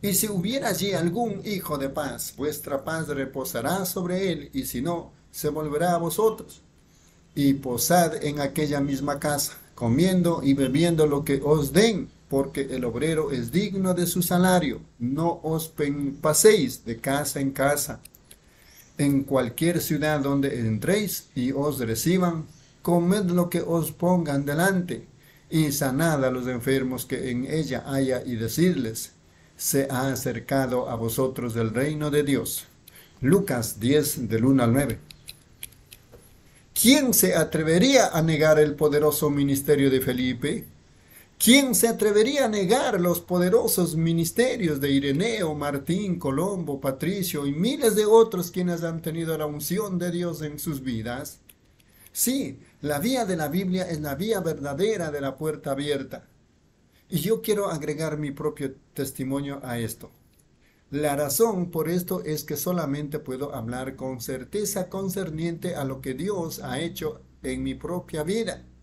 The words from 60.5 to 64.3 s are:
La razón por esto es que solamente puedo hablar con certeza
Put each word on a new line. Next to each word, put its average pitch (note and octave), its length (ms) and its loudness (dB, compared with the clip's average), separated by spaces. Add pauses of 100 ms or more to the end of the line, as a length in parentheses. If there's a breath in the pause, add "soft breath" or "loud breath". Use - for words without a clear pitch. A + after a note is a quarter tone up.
La D3 240 0
razón F3 560 0
por D#3 160 -2
esto F3+ 380 -2
es D3+ 180 -4
que D3 140 -6
solamente D3+ 600 -4
puedo C3+ 380 -8
hablar B2 400 -8
con C3 240 -8
certeza F3+ 720 -6